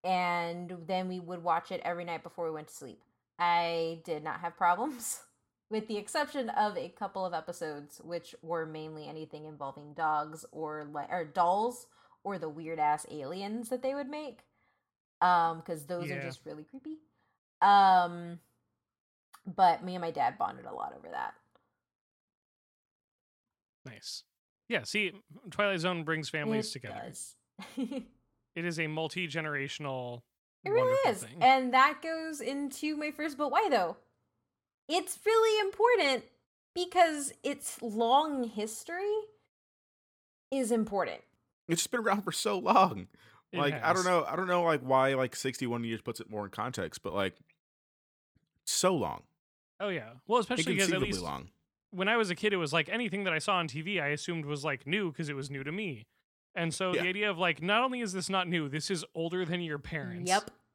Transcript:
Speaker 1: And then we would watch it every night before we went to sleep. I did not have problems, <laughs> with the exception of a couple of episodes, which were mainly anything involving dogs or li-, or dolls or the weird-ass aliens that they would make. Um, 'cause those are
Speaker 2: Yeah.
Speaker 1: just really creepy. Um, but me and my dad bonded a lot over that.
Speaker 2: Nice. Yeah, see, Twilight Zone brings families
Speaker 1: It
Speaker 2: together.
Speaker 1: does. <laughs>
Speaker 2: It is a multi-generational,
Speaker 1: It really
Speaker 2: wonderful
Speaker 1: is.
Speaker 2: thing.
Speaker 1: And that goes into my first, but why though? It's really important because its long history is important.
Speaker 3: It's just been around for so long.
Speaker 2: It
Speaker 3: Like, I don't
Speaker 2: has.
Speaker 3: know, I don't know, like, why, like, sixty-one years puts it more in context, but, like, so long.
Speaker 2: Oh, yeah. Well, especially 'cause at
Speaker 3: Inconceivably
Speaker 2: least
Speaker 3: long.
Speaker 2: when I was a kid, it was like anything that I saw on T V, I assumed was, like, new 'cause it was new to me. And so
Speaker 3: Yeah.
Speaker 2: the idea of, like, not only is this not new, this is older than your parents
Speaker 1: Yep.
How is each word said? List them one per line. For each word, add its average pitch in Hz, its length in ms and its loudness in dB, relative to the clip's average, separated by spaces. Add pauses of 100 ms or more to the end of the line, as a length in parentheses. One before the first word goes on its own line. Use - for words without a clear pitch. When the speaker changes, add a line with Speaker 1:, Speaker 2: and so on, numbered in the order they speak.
Speaker 1:
And 175 640 0 (160)
then 185 220 0
we 185 120 -4
would 170 220 -8
watch 170 300 0
it 180 120 -4
every 175 200 -4
night 165 180 -6
before 170 240 -6
we 160 60 -2
went 156 160 -10
to - 60 -20
sleep. - 280 -16 (360)
I 170 680 2
did 151 200 -4
not 160 160 -6
have 175 160 -6
problems, 226 640 0 (260)
<laughs> - 240 -20
with 214 180 -4
the 214 100 -4
exception 285 520 -4
of 208 280 0
a 156 100 -6
couple 190 380 -6
of 175 80 -4
episodes, 156 680 -8
which - 380 -8
were 165 240 -4
mainly 156 420 -10
anything 156 380 -12
involving 147 480 -12
dogs 156 600 -2
or 151 320 -6 (100)
li-, 143 160 -6
or 175 140 -2
dolls 190 640 2 (360)
or 202 140 -6
the 156 100 -6
weird-ass 151 640 0
aliens 196 600 -6
that 254 120 -2
they 269 120 0
would 285 140 -6
make. 294 360 -10 (760)
Um, 165 420 4
'cause 156 240 -8
those 175 240 -4
are 139 40 -4
Speaker 2:
Yeah. 139 80 -6
Speaker 1:
just 131 240 -10
really 151 180 -12
creepy. 311 340 -14 (600)
Um, 180 800 6 (1040)
but 180 380 6
me 185 100 -6
and 180 80 -6
my 170 80 -4
dad 131 280 -2
bonded - 280 -4
a - 60 -12
lot - 240 -8
over 69 140 -18
that. 62 240 -8 (2500)
Speaker 2:
Nice. - 400 -12 (440)
Yeah, 185 140 0
see, 202 300 -2 (380)
Twilight 196 300 2
Zone 170 240 0
brings 156 240 -2
families 214 420 -2
Speaker 1:
It - 20 -10
Speaker 2:
together. 113 360 -10
Speaker 1:
does. - 280 -14 (400)
<laughs> 262 260 -4 (540)
Speaker 2:
It 170 80 -4
is 170 160 -2
a 160 80 0
multi-generational, 147 1300 -4 (420)
Speaker 1:
It 392 60 -4
really 466 100 4
Speaker 2:
wonderful 523 320 4
Speaker 1:
is. 190 100 -4
Speaker 2:
thing. 202 180 -14
Speaker 1:
And 254 340 6
that 285 280 6
goes 320 380 -6
into 285 560 -4
my 302 160 -4
first, 294 260 -6
but 294 120 0
why 381 200 4
though? 196 280 2 (880)
It's 359 360 -2
really 440 360 6
important 392 640 4 (500)
because 339 580 2 (120)
its - 360 -6
long 247 640 4
history 233 680 -4 (1400)
is 254 220 0
important. 196 480 0 (480)
Speaker 3:
It's 165 140 2
just - 100 -2
been 240 80 2
around 208 220 4
for 175 100 -4
so 202 260 0
long. 180 480 6 (460)
Speaker 2:
It 175 60 -2
Speaker 3:
Like, 143 160 2
I 156 180 2
don't 180 40 6
Speaker 2:
has. 180 100 2
Speaker 3:
know, 175 180 4
I - 100 -2
don't 185 140 0
know, 175 160 4
like, 156 160 4
why, 131 340 4
like, 131 220 0
sixty-one 120 480 -4
years 113 180 -4
puts 117 160 -6
it 110 100 -12
more 104 160 -6
in 95 60 -10
context, 107 540 -6
but, 85 100 -6
like, 98 220 0 (1300)
so - 320 2
long. 76 260 -2 (560)
Speaker 2:
Oh, 202 120 -4
yeah. 120 240 -8 (120)
Well, 240 140 4
especially 180 340 0
'cause 190 140 4
at 185 60 2
Speaker 3:
Inconceivably 120 180 0
Speaker 2:
least 92 100 -2
Speaker 3:
long. 71 280 -6 (400)
Speaker 2:
when 190 180 -2
I 233 80 2
was 214 140 2
a 175 40 -2
kid, 214 180 0
it 190 40 0
was 151 160 -2
like 160 160 2
anything 202 360 -4
that 180 80 0
I 156 60 0
saw 190 200 0
on 165 100 -2
T 143 140 -8
V, 185 180 -2
I 143 80 -2
assumed 147 380 -4
was, 147 180 -6
like, 143 220 -4
new 180 260 0
'cause 156 160 -6
it 143 80 -6
was 135 140 -8
new 139 120 -8
to 143 80 -6
me. 170 380 -8 (460)
And 170 200 -2
so 185 180 0
Speaker 3:
Yeah. 160 100 2
Speaker 2:
the 180 60 2
idea 208 220 0
of, 170 80 -4
like, 170 240 2
not 208 220 4
only 254 160 -2
is 208 120 -2
this 185 160 -4
not 185 200 0
new, 165 200 0
this 147 220 -4
is 165 140 -2 (100)
older 170 300 -2
than 175 160 -2
your 156 180 -4
parents 175 500 -6
Speaker 1:
Yep. 196 220 4 (240)